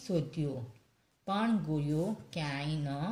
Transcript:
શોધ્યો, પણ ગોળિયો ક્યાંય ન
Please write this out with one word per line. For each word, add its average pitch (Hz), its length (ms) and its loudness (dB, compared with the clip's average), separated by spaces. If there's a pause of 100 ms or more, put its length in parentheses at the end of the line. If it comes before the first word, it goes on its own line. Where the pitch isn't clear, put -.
શોધ્યો, 143 580 0 (600)
પણ 214 320 2
ગોળિયો 156 580 2 (180)
ક્યાંય 147 420 -2
ન 147 120 0 (240)